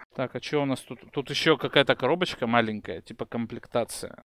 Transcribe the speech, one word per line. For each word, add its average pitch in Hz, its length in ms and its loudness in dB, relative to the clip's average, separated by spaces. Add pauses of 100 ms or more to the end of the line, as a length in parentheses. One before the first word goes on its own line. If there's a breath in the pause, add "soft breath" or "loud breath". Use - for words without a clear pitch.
(160)
Так, 131 200 -6
а 123 40 -6
чё 147 240 0
у - 20 0
нас 131 160 -2
тут? - 180 -14 (120)
Тут 135 180 -6
ещё 143 280 4
какая-то 139 380 4
коробочка 156 520 0
маленькая, 110 540 0
типа - 240 -10
комплектация. - 1040 -6